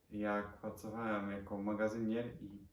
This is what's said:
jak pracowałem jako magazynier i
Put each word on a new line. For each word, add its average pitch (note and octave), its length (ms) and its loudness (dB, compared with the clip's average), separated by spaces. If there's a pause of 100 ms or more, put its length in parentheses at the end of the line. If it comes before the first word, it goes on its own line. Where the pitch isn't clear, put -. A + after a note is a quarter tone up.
jak G#2 480 0
pracowałem G#2+ 760 -2
jako G2+ 260 -4
magazynier A2 680 2 (160)
i - 320 -10